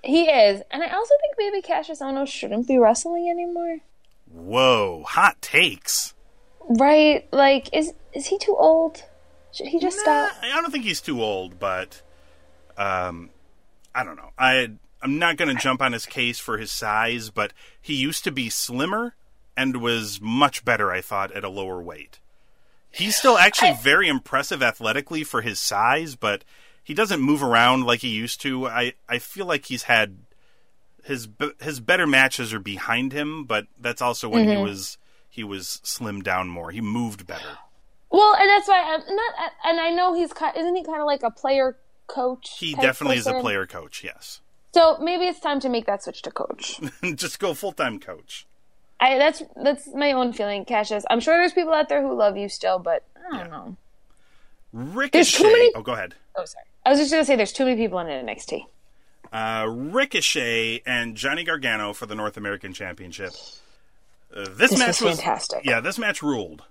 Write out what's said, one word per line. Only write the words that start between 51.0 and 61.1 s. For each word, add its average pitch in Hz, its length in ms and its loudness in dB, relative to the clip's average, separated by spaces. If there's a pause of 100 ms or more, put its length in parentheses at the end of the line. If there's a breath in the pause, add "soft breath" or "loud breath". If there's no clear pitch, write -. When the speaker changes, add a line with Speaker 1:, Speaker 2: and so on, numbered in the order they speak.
Speaker 1:
I'm 233 100 2
sure 320 160 2
there's 349 160 4
people 320 220 0
out 302 160 2
there 285 100 2
who 269 160 -2
love 208 220 2
you 202 100 -6
still, 185 300 -2
but 170 260 -4 (120)
I 339 220 -12
don't 175 80 -12
Speaker 2:
Yeah. 170 40 -18
Speaker 1:
know. 151 260 -14 (960)
Speaker 2:
Ricochet. 175 460 -6
Speaker 1:
There's 339 140 6
too 349 120 6
many 466 300 10
Speaker 2:
Oh, - 80 -8
go 123 100 -4
ahead. 95 220 -6 (220)
Speaker 1:
Oh, - 80 -6
sorry. - 200 -18 (200)
I 147 60 4
was 277 80 6
just 285 120 2
gonna 311 140 4
say 262 120 4
there's 208 160 0
too 269 120 -2
many 254 120 2
people 202 220 -2
in 170 100 -6
N 131 200 -8
X - 180 -12
T. - 200 -10 (640)
Speaker 2:
Uh, 110 360 -2
Ricochet 120 1160 -2
and 117 300 -4